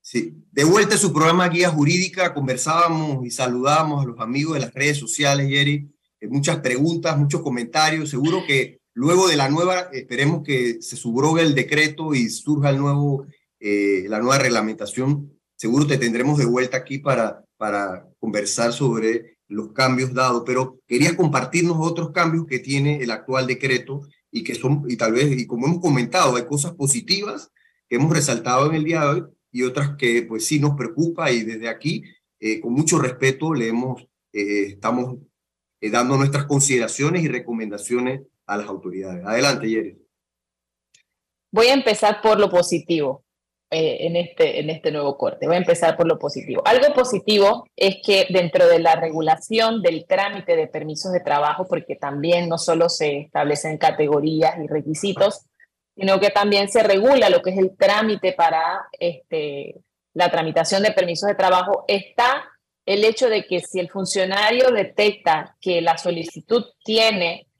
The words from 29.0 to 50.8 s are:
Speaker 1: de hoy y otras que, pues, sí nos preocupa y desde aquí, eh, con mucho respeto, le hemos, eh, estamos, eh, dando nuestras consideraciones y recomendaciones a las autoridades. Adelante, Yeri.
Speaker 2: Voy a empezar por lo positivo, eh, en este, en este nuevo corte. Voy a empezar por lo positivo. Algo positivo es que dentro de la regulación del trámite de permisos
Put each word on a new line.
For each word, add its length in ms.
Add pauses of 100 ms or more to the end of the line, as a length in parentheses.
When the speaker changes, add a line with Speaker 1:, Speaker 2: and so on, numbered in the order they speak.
Speaker 1:
de 40
hoy 160 (300)
y 100
otras 340
que, 260
pues, 240
sí 120
nos 160
preocupa 560
y 140
desde 240
aquí, 340 (380)
eh, 180
con 140
mucho 260
respeto, 560
le 140
hemos, 340 (300)
eh, 380
estamos, 480 (600)
eh, 100
dando 260
nuestras 300
consideraciones 760
y 60
recomendaciones 920 (240)
a 100
las 100
autoridades. 580
Adelante, 440
Yeri. 300 (1500)
Speaker 2:
Voy 140
a 80
empezar 480
por 180
lo 100
positivo, 720 (500)
eh, 360
en 80
este, 460
en 100
este 220
nuevo 240
corte. 300
Voy 100
a 20
empezar 380
por 100
lo 100
positivo. 480
Algo 300
positivo 800
es 220 (100)
que 240
dentro 380
de 100
la 160
regulación 880
del 240
trámite 480
de 140
permisos 420